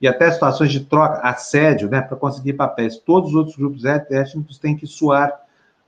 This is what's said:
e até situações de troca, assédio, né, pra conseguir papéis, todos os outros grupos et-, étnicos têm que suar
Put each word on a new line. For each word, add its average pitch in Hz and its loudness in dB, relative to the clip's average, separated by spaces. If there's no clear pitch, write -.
e 131 4
até 165 4
situações 143 2
de 135 -2
troca, - 0
assédio, 123 0
né, 131 0
pra 131 -8
conseguir 135 -4
papéis, 117 -4
todos 170 2
os 151 0
outros 156 -2
grupos 139 -6
et-, 147 -2
étnicos 139 -4
têm 151 -2
que 151 -8
suar 143 0